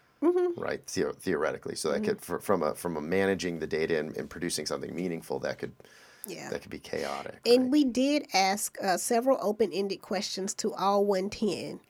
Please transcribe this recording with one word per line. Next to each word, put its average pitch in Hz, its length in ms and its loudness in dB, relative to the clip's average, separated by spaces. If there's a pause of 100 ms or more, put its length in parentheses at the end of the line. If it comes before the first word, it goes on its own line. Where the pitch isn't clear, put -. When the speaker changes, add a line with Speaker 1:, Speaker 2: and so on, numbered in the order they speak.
(220)
Speaker 1:
Mm-hmm. 359 380 2
Speaker 2:
Right, 71 260 -4
theo-, - 260 -2
theoretically. 76 640 -2
So - 160 -2
that - 100 0
Speaker 1:
Mm-hmm. - 20 -2
Speaker 2:
could, - 160 -2
fr-, 85 180 -6
from 92 240 2
a, 76 120 2
from 87 240 -4
a - 20 -4
managing 90 580 0
the 78 80 -4
data 80 320 0
and, 78 200 -4
and 73 100 -6
producing 78 380 -4
something 71 280 -4
meaningful, 80 440 -4
that 67 200 -4
could, 65 140 -8 (540)
Speaker 1:
Yeah. - 240 -10
Speaker 2:
that - 100 -4
could - 100 -16
be - 80 -10
chaotic, - 680 -6
Speaker 1:
And 240 160 8
Speaker 2:
right? 254 80 0
Speaker 1:
we 294 140 6
did 269 500 2
ask, 190 500 2
uh, 185 140 4
several 240 420 2
open-ended 196 640 0
questions 196 540 -4
to - 180 -2
all 202 320 4
one 196 240 2
ten, - 580 -4